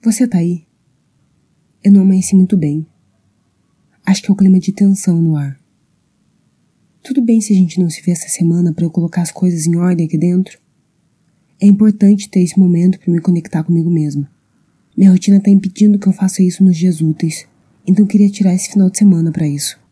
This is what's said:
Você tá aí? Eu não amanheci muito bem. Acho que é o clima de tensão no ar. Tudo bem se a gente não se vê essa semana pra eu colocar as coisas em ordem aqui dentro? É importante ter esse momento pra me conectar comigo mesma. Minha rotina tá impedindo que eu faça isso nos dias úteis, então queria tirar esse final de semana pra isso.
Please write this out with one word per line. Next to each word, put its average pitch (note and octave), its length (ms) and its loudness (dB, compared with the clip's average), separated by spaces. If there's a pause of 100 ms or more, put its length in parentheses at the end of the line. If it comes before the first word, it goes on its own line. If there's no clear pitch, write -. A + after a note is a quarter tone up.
Você A3+ 260 0
tá G3 120 -2
aí? E3+ 260 -4 (1160)
Eu G3+ 80 4
não G3 100 6
amanheci F#3+ 340 0
muito F#3+ 220 2
bem. D#3 260 -4 (1200)
Acho G3 200 -2
que - 80 -4
é - 20 2
o - 20 0
clima F#3+ 240 2
de F#3 120 -6
tensão G3 500 -2
no D#3+ 160 0
ar. C#3 240 -8 (1400)
Tudo C4 180 -4
bem A3+ 180 2
se G#3+ 140 -2
a - 20 2
gente F3+ 240 0
não F3 120 0
se - 100 -12
vê F3 120 -2
essa - 140 -8
semana E3+ 460 0
pra E3 100 -4
eu E3 60 -2
colocar E3+ 320 -4
as E3+ 80 -4
coisas E3+ 380 -4
em E3+ 80 0
ordem E3+ 320 0
aqui D#3+ 100 -4
dentro? F3+ 400 -2 (1040)
É G3+ 60 4
importante G3+ 600 2
ter - 120 -2
esse F3+ 180 -2
momento F3+ 400 2
pra - 160 -4
me E3 80 -2
conectar E3 420 -4
comigo E3 240 -2
mesma. D3 400 -4 (680)
Minha F#3+ 140 6
rotina G3 280 2
tá G3+ 120 0
impedindo G3 480 2
que G3 80 -2
eu F#3+ 40 0
faça F#3+ 300 -2
isso F3+ 220 0
nos F#3 120 4
dias E3 240 -2
úteis, D#3+ 480 -4 (380)
então G3 220 2
queria G3+ 240 2
tirar F#3+ 240 0
esse - 160 -6
final F#3+ 180 2
de F#3 80 -10
semana E3 340 2
pra D#3 160 -4
isso. C#3+ 320 -8 (120)